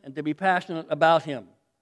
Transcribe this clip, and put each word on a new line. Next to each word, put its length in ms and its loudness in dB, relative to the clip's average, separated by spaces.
and 120 -16
to 80 -6
be 100 -2
passionate 560 -2
about 340 4
him. 260 -10